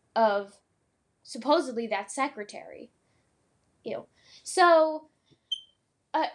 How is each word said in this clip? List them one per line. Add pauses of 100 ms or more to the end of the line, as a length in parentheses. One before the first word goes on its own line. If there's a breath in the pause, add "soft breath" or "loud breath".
(160)
of (640)
supposedly
that
secretary. (920)
Ew. (360 soft breath)
So, (1040)
uh,